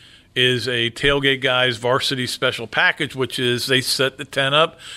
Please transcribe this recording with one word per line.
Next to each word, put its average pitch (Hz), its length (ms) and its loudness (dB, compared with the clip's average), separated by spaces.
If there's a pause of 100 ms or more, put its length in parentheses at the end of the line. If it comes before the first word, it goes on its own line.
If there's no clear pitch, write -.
(360)
is 127 320 2
a 117 220 -2
Tailgate 139 520 0
Guys 127 360 2
varsity 127 480 0
special 120 400 -4
package, 156 500 0
which 127 220 -4
is 123 300 0
they 131 140 4
set 131 360 -2
the 147 80 -10
tent 139 300 -2
up, 160 240 2 (180)